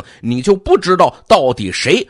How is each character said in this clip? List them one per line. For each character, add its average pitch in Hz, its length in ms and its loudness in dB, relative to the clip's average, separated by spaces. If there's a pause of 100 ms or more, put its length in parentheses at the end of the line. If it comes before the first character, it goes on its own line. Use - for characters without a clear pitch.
(200)
你 123 220 -6
就 202 120 2
不 349 240 0
知 185 200 -2
道 170 180 0 (100)
到 151 240 4
底 101 220 -6
谁 - 380 -2